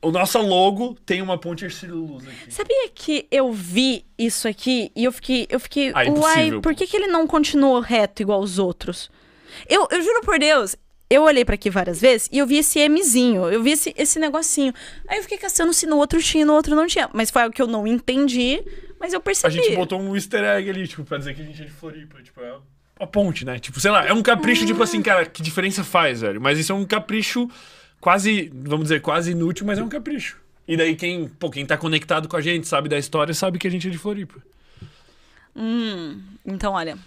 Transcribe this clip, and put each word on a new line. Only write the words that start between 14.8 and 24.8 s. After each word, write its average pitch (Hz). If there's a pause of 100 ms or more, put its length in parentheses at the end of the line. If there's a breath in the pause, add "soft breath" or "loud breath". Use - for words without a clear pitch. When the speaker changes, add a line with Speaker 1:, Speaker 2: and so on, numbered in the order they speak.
Speaker 2:
Aí 403
eu 415
fiquei 415
caçando 349
se 349
no 311
outro 294
tinha 311
e -
no 302
outro 302
não 311
tinha. 349
Mas 220
foi 240
algo 226
que -
eu 254
não 220
entendi, 254 (380 loud breath)
mas 349
eu 359
percebi. 302
Speaker 1:
A 254
gente 226
botou 185
um 196
easter 202
egg 202
ali, 190
tipo, -
pra 139
dizer 139
que 151
a -
gente 151
é 151
de 147
Floripa, 151
tipo, -
é 120 (460)
a 190
ponte, 190
né? 127
Tipo, 131
sei 196
lá, 185
é 165
um 226
capricho, 226
tipo -